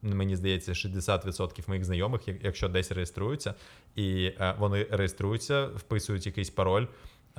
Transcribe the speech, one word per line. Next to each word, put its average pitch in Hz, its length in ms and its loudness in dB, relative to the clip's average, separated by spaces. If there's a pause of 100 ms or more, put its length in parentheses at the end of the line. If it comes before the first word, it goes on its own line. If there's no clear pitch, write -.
мені 98 340 2
здається, 92 380 0
шістдесят 95 520 0
відсотків 92 420 -4
моїх 95 180 0
знайомих, 95 420 0
як-, 90 160 -6
якщо 98 260 0
десь 92 220 0
реєструються, 98 600 -2 (420)
і, 95 300 2
е, 95 340 0
вони 101 320 2
реєструються, 107 720 0
вписують 104 600 -4
якийсь 98 240 -4
пароль, 98 360 2 (540)